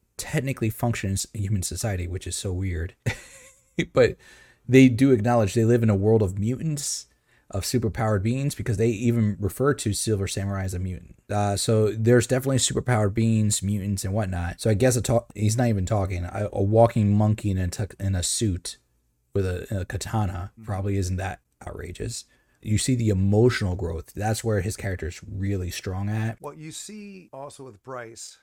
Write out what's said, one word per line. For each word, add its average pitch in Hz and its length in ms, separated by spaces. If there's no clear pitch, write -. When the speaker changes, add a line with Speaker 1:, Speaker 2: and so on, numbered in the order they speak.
Speaker 1:
technically 135 540
function 113 400
in - 20
s-, - 200
human 101 300
society, 90 440
which 90 200
is 87 80
so 98 160
weird. 90 440
<laughs> - 0
But - 240
they 131 220
do 127 220
acknowledge 117 420
they 117 120
live 117 160
in 113 80
a 104 60
world 107 260
of 95 160
mutants, 135 720
of 95 140
superpowered 110 580
beings, 135 320
because - 240
they 113 120
even 113 500
refer 131 340
to 107 200
Silver 98 340
Samurai 98 380
as 92 80
a 90 60
mutant. 92 360
Uh, 104 260
so 107 360
there's 113 360
definitely 131 300
superpowered 107 560
beings, 110 500
mutants, 98 420
and 95 80
whatnot. 92 480
So 113 80
I 110 60
guess 123 220
a 110 40
ta-, 117 320
he's 104 240
not 127 100
even 98 180
talking. 92 400
A, 98 280
a 101 80
walking 107 560
monkey 107 320
in 95 80
a 92 120
tux-, - 300
in 95 140
a 90 100
suit - 540
with 98 120
a, 90 200
a 87 40
katana 95 680
Speaker 2:
Mm-hmm. 113 120
Speaker 1:
probably 98 320
isn't 92 200
that 92 220
outrageous. - 600
You 107 160
see - 180
the 117 140
emotional 101 680
growth. 82 400
That's 107 280
where 107 180
his 104 160
character 92 300
is - 200
really 98 440
strong 95 380
at. 110 300
Speaker 2:
What 143 180
you 156 140
see 202 640
also 139 300
with 117 180
Bryce, 120 600